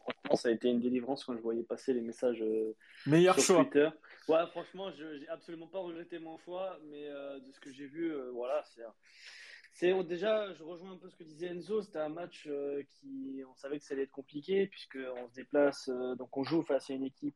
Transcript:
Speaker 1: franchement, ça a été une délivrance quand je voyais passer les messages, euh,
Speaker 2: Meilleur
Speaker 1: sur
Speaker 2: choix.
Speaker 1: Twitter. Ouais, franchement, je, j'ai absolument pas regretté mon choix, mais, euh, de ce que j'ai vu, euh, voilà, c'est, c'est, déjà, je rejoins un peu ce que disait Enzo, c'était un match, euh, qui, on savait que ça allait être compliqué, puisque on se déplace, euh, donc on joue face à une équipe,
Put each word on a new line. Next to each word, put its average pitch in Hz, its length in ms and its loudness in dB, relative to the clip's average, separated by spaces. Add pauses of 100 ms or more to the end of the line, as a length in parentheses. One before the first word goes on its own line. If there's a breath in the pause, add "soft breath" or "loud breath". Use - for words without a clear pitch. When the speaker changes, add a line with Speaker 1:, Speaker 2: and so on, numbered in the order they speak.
Speaker 1:
franchement, - 340 -2
ça 127 140 2
a - 20 6
été 117 160 2
une 120 140 4
délivrance 127 420 -2
quand 123 140 -6
je 110 40 -10
voyais 117 220 -2
passer 117 300 -2
les 120 80 0
messages, 117 400 -2
euh, 110 340 0 (300 loud breath)
Speaker 2:
Meilleur 170 340 8
Speaker 1:
sur 180 160 8
Speaker 2:
choix. 156 100 10
Speaker 1:
Twitter. 143 240 6 (380 soft breath)
Ouais, 160 200 6
franchement, 180 440 -10
je, 147 280 -12
j'ai 143 100 -16
absolument 165 380 -12
pas 190 120 -8
regretté 170 380 -10
mon 160 220 -12
choix, 180 400 -8 (100)
mais, 147 180 -12
euh, 139 320 -10
de 131 120 -20
ce - 80 -20
que 143 120 -18
j'ai 135 140 -14
vu, 160 260 -4
euh, 131 200 -6
voilà, 123 320 -2 (100)
c'est, 117 80 -18 (920 loud breath)
c'est, 185 280 4
déjà, 196 500 -2
je 160 100 -16
rejoins 175 280 -12
un 185 60 -16
peu 185 120 -18
ce - 60 -20
que - 80 -18
disait 156 240 -10
Enzo, 180 340 -4
c'était 196 160 -8
un 156 120 -2
match, 170 380 -10
euh, 143 360 -4
qui, 135 680 -10
on 131 60 -20
savait 143 240 -6
que - 40 -20
ça - 120 -6
allait 135 80 0
être 139 80 -6
compliqué, 185 560 0
puisque - 320 -14 (180)
on 123 100 -10
se 120 60 -18
déplace, 139 560 2
euh, 127 240 -2
donc 123 240 -8
on 135 60 0
joue 151 180 2
face 139 300 0
à - 20 -2
une 135 100 -2
équipe, - 320 -6